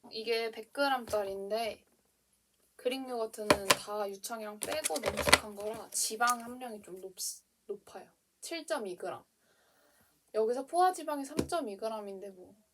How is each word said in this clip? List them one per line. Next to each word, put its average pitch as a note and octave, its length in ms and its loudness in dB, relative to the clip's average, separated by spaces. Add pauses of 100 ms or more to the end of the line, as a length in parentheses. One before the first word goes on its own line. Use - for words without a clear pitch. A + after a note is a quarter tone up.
이게 A3+ 420 -2
백 A3 220 -12
그램짜리인데 G#3+ 1080 0 (920)
그릭 C4 320 0
요거트는 G#3+ 600 2
다 G#3 420 2
유창이랑 G#3+ 500 -6
빼고 G#3 380 0
농축한 G#3 580 2
거라 G#3+ 360 -6
지방 A#3 520 0
함량이 A#3+ 380 -8
좀 F#3 180 -12
높-, F#3 160 -12 (520)
높아요. - 380 -12 (360)
칠점이 C#4+ 560 -4
그램. F3+ 220 -6 (1120)
여기서 A#3+ 320 4
포화 F4+ 260 8
지방이 D4+ 320 -2
삼점이 C#4+ 540 0
그램인데 G3+ 520 -6
뭐 F#3 240 -18 (200)